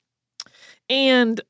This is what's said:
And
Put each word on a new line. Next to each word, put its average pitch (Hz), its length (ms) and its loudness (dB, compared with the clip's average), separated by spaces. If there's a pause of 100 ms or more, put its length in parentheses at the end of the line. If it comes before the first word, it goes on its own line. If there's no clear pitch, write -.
(880)
And 254 600 0